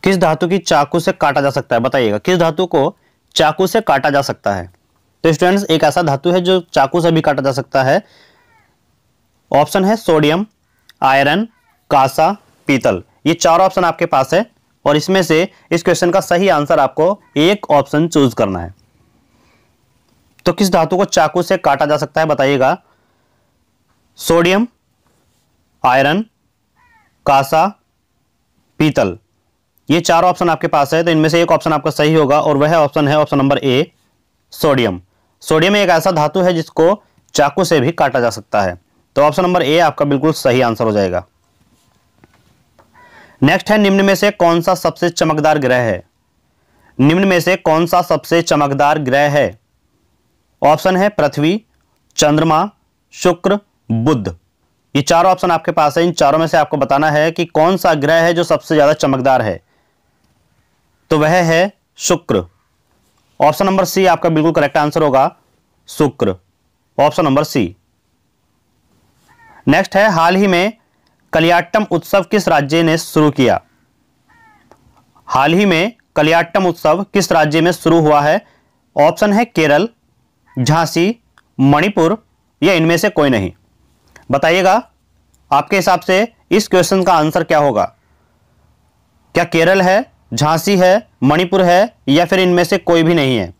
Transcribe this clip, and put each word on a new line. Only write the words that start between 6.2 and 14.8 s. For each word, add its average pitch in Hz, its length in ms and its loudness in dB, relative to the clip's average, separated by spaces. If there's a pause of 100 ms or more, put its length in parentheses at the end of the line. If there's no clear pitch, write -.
है 180 100 0
जो 185 180 0
चाकू 170 420 -2
से 165 100 2
भी 160 100 0
काटा 147 200 -2
जा 135 100 -2
सकता 131 320 -4
है। 147 200 0 (1500)
ऑप्शन 147 320 0
है 208 100 0
सोडियम, 165 500 0 (580)
आयरन, 139 440 0 (420)
कांसा, 143 480 0 (300)
पीतल। 117 360 -2 (220)
ये 151 80 2
चार 170 260 2
ऑप्शन 190 260 0
आपके 170 200 -2
पास 135 280 -2
है 202 180 -2 (340)